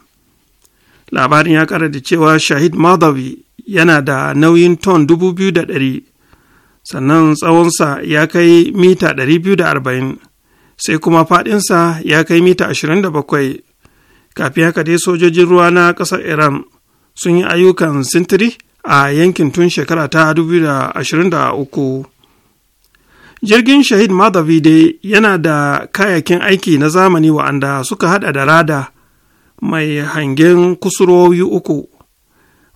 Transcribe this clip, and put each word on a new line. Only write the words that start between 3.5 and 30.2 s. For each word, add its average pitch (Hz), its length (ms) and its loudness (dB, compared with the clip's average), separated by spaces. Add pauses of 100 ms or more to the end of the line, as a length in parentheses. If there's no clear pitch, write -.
yana 170 340 2
da 139 320 -4
nauyin 170 460 4
ton 175 260 2
dubu 170 280 0
biyu 190 180 -2
da 165 120 -2
ɗari, 135 400 -6 (800)
sannan 151 520 0
tsawonsa 165 680 0
ya 156 240 0
kai 170 460 4
mita 185 400 2
ɗari 139 300 0
biyu 190 120 0
da 165 140 -2
arba'in, 131 480 -4 (600)
sai - 200 -6
kuma 165 280 2
faɗinsa 175 800 -2
ya 160 180 0
kai 170 180 -4
mita 180 260 0
ashirin 160 340 -4
da 190 80 -4
bakwai. 143 520 -4 (720)
Kafin 160 320 -4
haka 165 180 -2
dai 170 140 0
sojojin 175 480 0
ruwa 175 260 4
na 175 220 2
ƙasar 185 320 -6
Iran 151 380 -2 (500)
sun 175 240 0
yi 180 60 0
ayyukan 170 600 0
sintiri 180 540 -2 (260)
a 139 300 0
yankin 165 380 0
tun 170 180 0
shekara 156 400 -4
ta 160 240 0
dubu 160 180 -2
biyu 175 120 2
da 139 320 -4
ashirin 165 340 -2
da 135 240 -2
uku. 135 520 -6 (1400)
Jirgin 240 400 2
Shahid 214 280 2
Madhavi 180 500 2
dai 160 420 4
yana 208 380 0
da 147 500 -4
kayayyakin 180 500 -2
aiki 185 360 0
na 147 120 0
zamani 170 420 2
wa'anda 139 540 -2
suka 202 220 -4
haɗa 180 260 -2
da 139 120 -2
rada 151 460 0 (680)
mai 156 420 -4
hangen 160 720 2